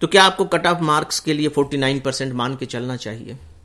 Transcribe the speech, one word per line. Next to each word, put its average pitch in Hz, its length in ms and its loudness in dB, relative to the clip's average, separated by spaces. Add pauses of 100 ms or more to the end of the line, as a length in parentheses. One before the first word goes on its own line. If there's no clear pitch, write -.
तो 160 60 2
क्या 190 160 8
आपको 190 220 4
cut 170 220 0
off 170 140 2
marks 151 380 0
के 156 140 -2
लिए 151 140 0
फ़ोर्टी 143 300 0
नाइन 135 220 0
परसेंट 135 340 -4
मान 123 220 -2
के 131 100 -8
चलना 123 300 -8
चाहिए? 110 380 -12 (320)